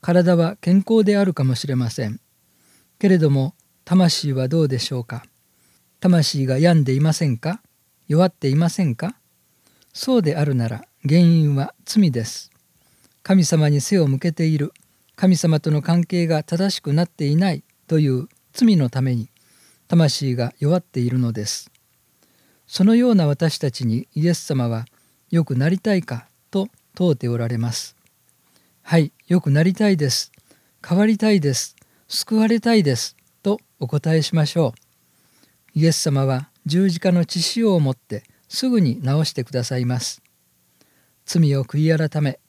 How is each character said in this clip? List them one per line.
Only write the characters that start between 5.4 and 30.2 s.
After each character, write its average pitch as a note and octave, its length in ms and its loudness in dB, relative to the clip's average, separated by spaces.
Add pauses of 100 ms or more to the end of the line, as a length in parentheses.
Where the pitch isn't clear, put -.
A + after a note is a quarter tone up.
魂 D#3 460 2
が C3 120 -2
病 D#3+ 220 4
ん C#3 40 2
で C3 100 -2
い C3+ 60 0
ま D#3 120 2
せ D#3 140 -2
ん B2+ 100 -2
か？ F3 240 -8 (480)
弱 E3+ 200 2
っ - 20 -2
て - 180 -8
い C3+ 80 0
ま E3+ 140 2
せ F#3+ 140 -4
ん B2+ 100 -2
か？ F3+ 220 -10 (760)
そ - 240 -2
う A3+ 60 4
で D3+ 140 0
あ D3 80 0
る C#3+ 100 -2
な A#2 140 0
ら、 A2+ 180 -10 (200)
原 D#3 140 4
因 E3 340 4
は C#3 200 -4 (100)
罪 G3 260 2
で A#2 140 -4
す。 - 260 -14 (720)
神 F#3+ 220 4
様 D3+ 240 2
に C#3+ 140 2
背 G3+ 160 0
を D#3 100 2
向 C3+ 100 0
け E3 140 -2
て D#3+ 140 -2
い D#3+ 100 0
る、 C#3+ 160 -4 (440)
神 F#3 200 2
様 D#3 240 2
と D#3+ 100 -4
の D3+ 120 0
関 E3+ 220 0
係 E3+ 220 -2
が D#3+ 160 -2
正 F#3+ 320 -4
し - 60 -10
く C#3+ 140 -4
な E3+ 100 2
っ - 20 -8
て - 200 -6
い D3 100 0
な F#3 160 0
い C#3 100 -6 (240)
と D#3+ 120 0
い D3+ 100 2
う C3 200 -2 (260)
罪 A3 220 4
の C#3 120 2
た C3 140 -2
め C3 120 0
に、 A#2 140 -4 (600)
魂 C#3+ 480 0
が B2 220 -6
弱 D#3 200 0
っ - 20 -2
て - 200 -8
い A#2+ 100 0
る B2+ 80 -2
の A#2+ 140 0
で G#2+ 120 -8
す。 - 260 -10 (960)
そ - 180 -2
の A3+ 120 6
よ B3 140 4
う A3+ 40 4
な F3 120 4
私 D3 320 -2
た C#3+ 120 -2
ち B2 160 -6
に A#2 280 -2
イ D3+ 120 0
エ F3 60 2
ス D#3+ 60 -2
様 B2+ 320 -4
は、 A2+ 160 -6 (440)
「よ E3 140 2
く C#3 100 -6
な C3 140 0
り F#3 100 0
た G#3+ 160 -2
い F3+ 80 0
か？」 - 260 -12 (220)
と G3 180 -4 (260)
問 F3+ 180 0
う C3+ 40 0
て A#2+ 120 -6
お A#2+ 100 -2
ら A#2 100 -4
れ A#2 100 -4
ま A#2 140 -4
す。 - 240 -10 (840)
「は E3 160 2
い、 D3 140 0 (140)
よ F3 140 2
く D3 100 -4
な D3 120 2
り F#3 120 2
た G#3 140 0
い G3 80 2
で D3 140 -2
す。 - 200 -6 (560)